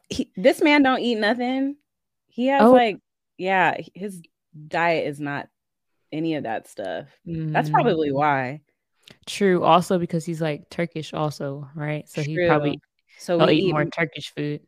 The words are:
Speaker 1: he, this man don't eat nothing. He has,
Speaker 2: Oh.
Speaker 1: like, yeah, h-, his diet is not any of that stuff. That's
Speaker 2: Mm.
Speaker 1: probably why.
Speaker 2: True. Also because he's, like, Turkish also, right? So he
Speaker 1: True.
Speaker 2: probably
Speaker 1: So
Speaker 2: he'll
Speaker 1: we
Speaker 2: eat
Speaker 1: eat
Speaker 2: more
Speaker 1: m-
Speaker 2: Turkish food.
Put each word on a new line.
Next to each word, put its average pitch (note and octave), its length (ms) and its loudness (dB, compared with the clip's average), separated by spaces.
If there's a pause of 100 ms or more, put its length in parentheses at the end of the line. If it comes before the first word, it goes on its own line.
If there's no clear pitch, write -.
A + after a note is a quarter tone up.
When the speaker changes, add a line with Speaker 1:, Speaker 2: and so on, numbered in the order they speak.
Speaker 1:
he, - 260 -6
this G3+ 260 4
man D4 220 6
don't C4 180 2
eat A#3 140 0
nothing. B3 600 -2 (500)
He A#3+ 200 -4
has, C4+ 200 6
Speaker 2:
Oh. B3+ 60 8
Speaker 1:
like, A#3 240 4 (400)
yeah, F3+ 400 2
h-, - 160 -14
his F#3 280 -12 (460)
diet E3 400 0
is C#3+ 120 -8
not C#3+ 300 -8 (640)
any D#3+ 240 -4
of C3 80 -6
that A2+ 240 -8
stuff. F#2+ 400 -10 (460)
That's D#3 160 -2
Speaker 2:
Mm. D3 40 0
Speaker 1:
probably E3 380 0
why. C#3 500 -2 (640)
Speaker 2:
True. F#3 380 0
Also E3+ 360 4
because E3+ 260 -4
he's, D#3+ 160 -6
like, D3+ 280 -6
Turkish E3 440 -8
also, D3 600 -6
right? D3+ 340 -6
So D#3 140 -6
he D3 120 -6
Speaker 1:
True. F3 120 2
Speaker 2:
probably D3+ 340 2 (360)
Speaker 1:
So F3 220 -2
Speaker 2:
he'll D3+ 80 6
Speaker 1:
we D3 80 4
Speaker 2:
eat F#3+ 120 2
Speaker 1:
eat F3 40 2
Speaker 2:
more D3+ 140 0
Speaker 1:
m- C#3+ 60 -6
Speaker 2:
Turkish D#3 440 -6
food. D3 320 -6